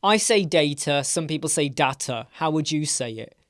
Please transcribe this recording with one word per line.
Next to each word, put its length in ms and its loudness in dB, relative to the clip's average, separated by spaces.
I 160 4
say 260 4
data, 600 2
some 240 -2
people 220 -4
say 200 0
data. 640 -2
How 180 -2
would 200 0
you 140 -2
say 260 -4
it? 260 -14